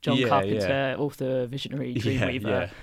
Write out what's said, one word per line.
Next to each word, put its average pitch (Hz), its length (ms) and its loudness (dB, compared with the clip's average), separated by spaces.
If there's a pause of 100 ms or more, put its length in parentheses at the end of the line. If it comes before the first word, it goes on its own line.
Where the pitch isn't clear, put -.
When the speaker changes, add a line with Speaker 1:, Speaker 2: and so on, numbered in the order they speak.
Speaker 1:
John 127 140 2
Speaker 2:
Yeah, 123 140 2
Speaker 1:
Carpenter, 104 400 2
Speaker 2:
yeah. 135 280 2
Speaker 1:
author, 131 500 -2
visionary, 127 440 -6
Speaker 2:
<laughs> 120 40 -6
Yeah, 117 340 2
Speaker 1:
Dreamweaver. 123 180 -4
Speaker 2:
yeah. - 220 0 (140)